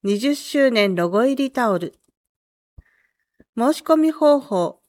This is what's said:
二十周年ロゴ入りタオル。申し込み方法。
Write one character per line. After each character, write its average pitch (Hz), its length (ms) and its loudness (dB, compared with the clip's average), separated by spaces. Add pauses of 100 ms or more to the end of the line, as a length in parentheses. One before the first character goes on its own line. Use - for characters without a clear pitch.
二 202 140 -2
十 269 160 -2
周 277 380 0
年 202 240 2
ロ 175 140 -2
ゴ 202 140 0
入 269 120 0
り 269 160 -4
タ 233 200 -2
オ 185 60 -2
ル。 170 200 -10 (1600)
申 247 180 0
し - 100 -6
込 320 120 4
み 320 160 2
方 294 300 2
法。 175 480 -4